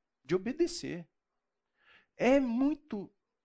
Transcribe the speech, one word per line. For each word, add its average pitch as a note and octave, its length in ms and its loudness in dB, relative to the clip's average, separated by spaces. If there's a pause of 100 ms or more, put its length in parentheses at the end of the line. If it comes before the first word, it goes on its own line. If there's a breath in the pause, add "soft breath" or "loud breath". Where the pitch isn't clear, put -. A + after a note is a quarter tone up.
(240)
de D3+ 120 -2
obedecer. F#3+ 680 -4 (1120 soft breath)
É C4+ 240 4
muito, B3 720 -2 (340)